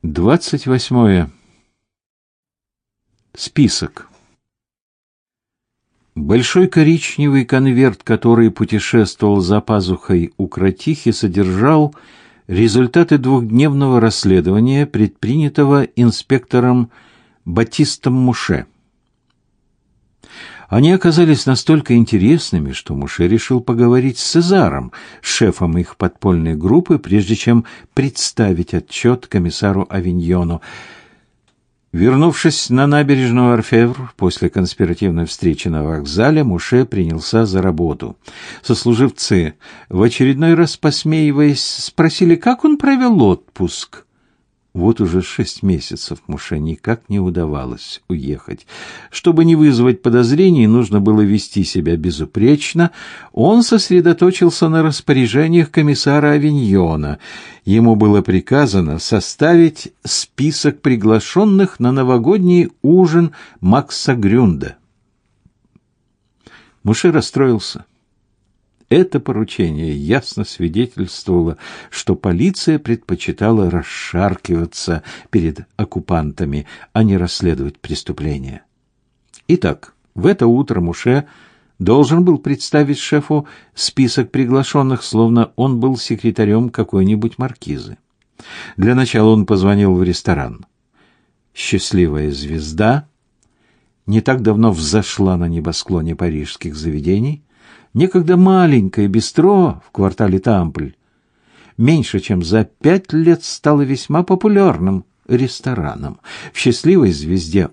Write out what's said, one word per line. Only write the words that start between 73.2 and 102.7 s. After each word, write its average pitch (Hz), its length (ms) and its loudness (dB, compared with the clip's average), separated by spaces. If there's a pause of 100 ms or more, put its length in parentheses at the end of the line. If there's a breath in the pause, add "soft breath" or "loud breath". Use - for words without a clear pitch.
расшаркиваться 87 1300 -6 (300 loud breath)
перед 82 340 -2 (120)
оккупантами, 76 880 -6 (240 loud breath)
а 110 100 0
не 101 160 2
расследовать 80 640 -4
преступления. 71 840 -10 (840)
Итак, - 480 -2 (180)
в 90 140 -2
это 196 180 2
утро 117 340 0
Муше 120 460 -2 (540 soft breath)
должен 135 440 2
был 175 140 2
представить 143 640 -2
шефу 147 480 -2 (260 loud breath)
список - 560 -2
приглашенных, 131 720 0
словно 113 540 0
он 127 240 0
был 123 180 0
секретарем 110 720 -2
какой-нибудь 107 720 -2
маркизы. 73 580 -10 (800 loud breath)
Для 107 160 2
начала 117 360 2
он 107 180 4
позвонил 101 480 2
в 90 80 0
ресторан. 71 640 -4 (880)
«Счастливая 80 720 -2
звезда» 80 800 -4 (1000)
не 107 160 0
так 131 220 -2
давно 107 280 2
взошла 92 640 -2
на 85 120 -4
небосклоне 82 680 -6
парижских 76 600 -8
заведений. 85 680 -4 (520 soft breath)
Некогда 175 440 2
маленькое 151 720 2
бистро 160 800 0
в - 40 -20
квартале 95 480 0
Тампль 80 540 -2 (840 soft breath)
меньше 120 420 0
чем 90 240 -2
за 101 200 0
пять - 500 -2